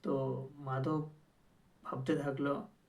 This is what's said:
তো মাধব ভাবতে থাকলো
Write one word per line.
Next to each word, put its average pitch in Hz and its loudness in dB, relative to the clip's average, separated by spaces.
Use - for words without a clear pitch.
তো 135 0
মাধব 143 0
ভাবতে 135 2
থাকলো 143 0